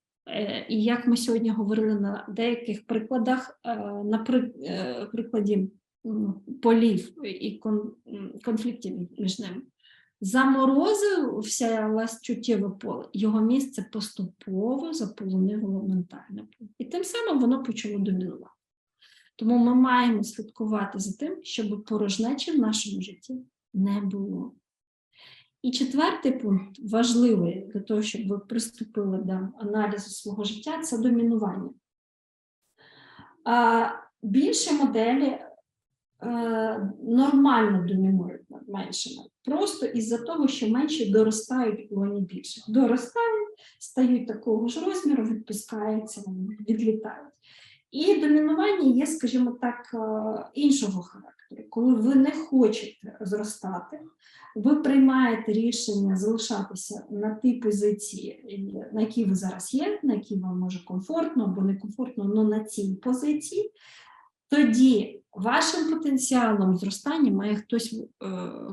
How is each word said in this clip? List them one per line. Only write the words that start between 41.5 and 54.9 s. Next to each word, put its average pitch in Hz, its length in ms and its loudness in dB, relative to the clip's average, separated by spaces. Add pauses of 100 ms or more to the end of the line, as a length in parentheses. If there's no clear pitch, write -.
в 196 80 -4
лоні 202 220 -2
більших. - 480 -10
Доростають, 269 800 2 (300)
стають 247 480 2
такого 220 420 -2
ж 330 160 -4
розміру, 294 400 0
відпускаються, 214 960 -6 (460)
відлітають. 220 640 -2 (580)
І 339 260 2
домінування 302 800 4
є, 285 100 2
скажімо 247 540 0
так, 233 340 -6
е, 226 40 -4 (560)
іншого 220 480 2
характеру. - 680 -20
Коли 247 240 4
ви 233 200 2
не 269 160 8
хочете 233 920 0
зростати, 208 800 -8 (560)
ви 247 180 4
приймаєте 262 800 4